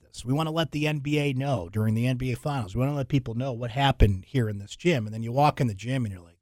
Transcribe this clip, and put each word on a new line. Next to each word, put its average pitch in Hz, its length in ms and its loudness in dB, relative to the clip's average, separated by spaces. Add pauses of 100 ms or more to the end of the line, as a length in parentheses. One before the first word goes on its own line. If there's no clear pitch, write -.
this. - 240 -16
We 120 80 -2
wanna 156 180 -2
let 160 220 -2
the 147 160 -2
N 151 100 -2
B 147 200 0
A 143 140 0
know 127 380 -2
during 110 240 0
the 117 120 2
N 131 100 0
B 127 160 -4
A 117 40 -4
Finals. 110 380 -4
We 120 60 0
wanna 143 160 0
let 135 120 -4
people 120 260 0
know 127 180 -4
what 117 180 -6
happened 117 540 4
here 120 240 0
in 104 100 -6
this 101 160 -14
gym." 139 320 0
And 107 80 -8
then 113 80 -6
you 117 100 -6
walk 143 280 2
in 135 60 2
the 104 80 -2
gym, 120 300 -4
and 101 80 -6
you're 90 120 -16
like, 87 180 -20